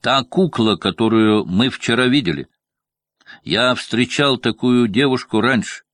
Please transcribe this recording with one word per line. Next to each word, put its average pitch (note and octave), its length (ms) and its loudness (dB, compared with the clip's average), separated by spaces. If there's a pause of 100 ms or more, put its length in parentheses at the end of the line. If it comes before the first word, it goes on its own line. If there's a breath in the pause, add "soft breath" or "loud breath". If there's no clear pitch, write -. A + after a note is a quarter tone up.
Та B2+ 220 0
кукла, A#2+ 520 0
которую G#2+ 680 2
мы G#2+ 240 0
вчера B2 360 -2
видели. F2+ 420 -2 (960 loud breath)
Я B2 300 0
встречал B2 640 0
такую B2 500 0
девушку B2 540 0
раньше. A#2+ 420 -2 (100)